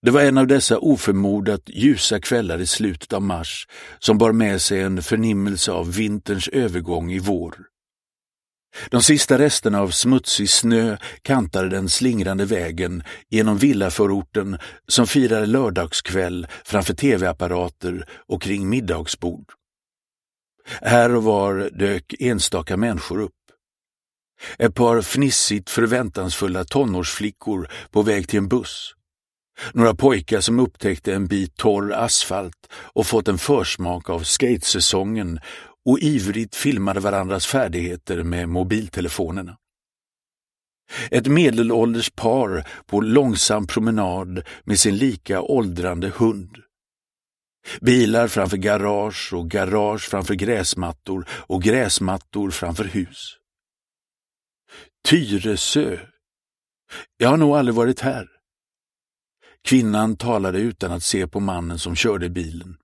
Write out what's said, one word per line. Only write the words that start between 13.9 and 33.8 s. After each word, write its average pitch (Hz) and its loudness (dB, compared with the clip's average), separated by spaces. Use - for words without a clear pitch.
som 120 4
firade 113 2
lördagskväll 92 -2
framför 98 -2
T 135 2
V-apparater 90 -4
och - -8
kring 98 -4
middagsbord. 87 -4
Här 120 4
och 113 2
var 101 2
dök 98 -2
enstaka 95 -2
människor 101 -2
upp. 104 -6
Ett 113 2
par 120 4
fnissigt 123 0
förväntansfulla 101 -2
tonårsflickor 101 -4
på 104 2
väg 104 0
till 107 0
en 98 0
buss. - -4
Några 117 4
pojkar 110 2
som 117 0
upptäckte 104 -2
en 98 -2
bit 98 -2
torr 101 0
asfalt 98 -4
och - -2
fått - 2
en 95 0
försmak 87 -2